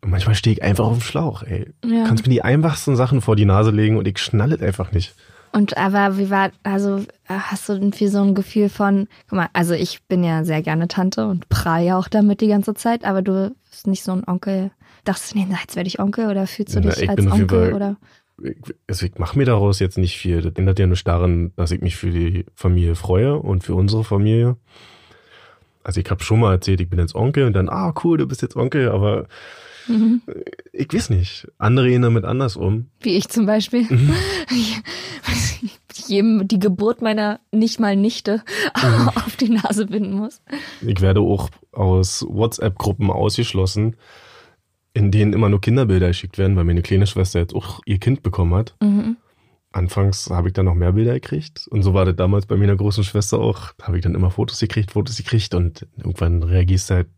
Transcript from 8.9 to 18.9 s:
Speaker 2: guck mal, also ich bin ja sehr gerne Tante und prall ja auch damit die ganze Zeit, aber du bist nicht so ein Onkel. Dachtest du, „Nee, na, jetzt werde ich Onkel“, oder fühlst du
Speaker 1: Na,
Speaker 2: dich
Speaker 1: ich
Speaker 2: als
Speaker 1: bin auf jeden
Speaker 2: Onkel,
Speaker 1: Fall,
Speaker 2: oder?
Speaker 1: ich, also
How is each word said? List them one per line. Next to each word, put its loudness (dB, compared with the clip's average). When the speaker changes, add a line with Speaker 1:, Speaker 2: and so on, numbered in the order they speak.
Speaker 2:
guck -4
mal, -2
also 0
ich -6
bin 0
ja 0
sehr -2
gerne -2
Tante -2
und -4
prall 0
ja 2
auch -2
damit 2
die 2
ganze 0
Zeit, -4
aber -2
du -2
bist -10
nicht -2
so -4
ein -4
Onkel. -4
Dachtest -6
du, 0
„Nee, 0
na, -4
jetzt -14
werde -4
ich -8
Onkel“, -2
oder -2
fühlst -6
du 2
Speaker 1:
Na, 2
Speaker 2:
dich -2
Speaker 1:
ich 0
Speaker 2:
als 0
Speaker 1:
bin 4
auf 4
jeden 2
Speaker 2:
Onkel, 4
Speaker 1:
Fall, -2
Speaker 2:
oder? -4
Speaker 1:
ich, -12
also -4